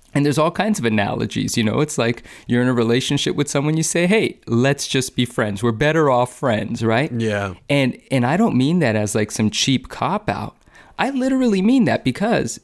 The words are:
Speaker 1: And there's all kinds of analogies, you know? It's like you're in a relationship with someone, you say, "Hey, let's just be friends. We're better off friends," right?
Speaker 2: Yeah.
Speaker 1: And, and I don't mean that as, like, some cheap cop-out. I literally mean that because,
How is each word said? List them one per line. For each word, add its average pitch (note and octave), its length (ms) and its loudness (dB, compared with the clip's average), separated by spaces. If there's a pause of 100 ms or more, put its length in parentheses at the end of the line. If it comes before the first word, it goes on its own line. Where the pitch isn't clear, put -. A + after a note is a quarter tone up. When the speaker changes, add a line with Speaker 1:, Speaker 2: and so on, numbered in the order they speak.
(140)
Speaker 1:
And C#3+ 100 2
there's C#3+ 140 2
all D#3+ 120 2
kinds G#3 280 0
of A#2 80 0
analogies, A2 720 0
you A#2 40 4
know? A2 180 0
It's D3 180 -2
like A#2+ 240 0 (240)
you're B2 160 2
in B2 60 2
a C3 40 2
relationship A#2+ 640 0
with C#3+ 120 -2
someone, D3+ 280 0
you D#3+ 60 0
say, F3 240 0
"Hey, G3 400 0
let's B2+ 420 0
just - 260 -2
be B2 120 0
friends. G#2 360 -4
We're A#2 100 2
better D3 380 2
off B2 240 0
friends," A2+ 480 -2
right? A#2 300 0
Speaker 2:
Yeah. G#2 420 -2 (140)
Speaker 1:
And, C#3 320 0 (100)
and B2+ 140 2
I D3 140 0
don't A3+ 180 2
mean C#3+ 220 2
that A#2 180 2
as, G#2 180 -2
like, G#2+ 160 0
some G#2+ 200 0
cheap - 380 -2
cop-out. - 680 -4 (440)
I A#3 100 -2
literally C4 520 2
mean A#3 240 4
that A2 180 0
because, D#3+ 600 -2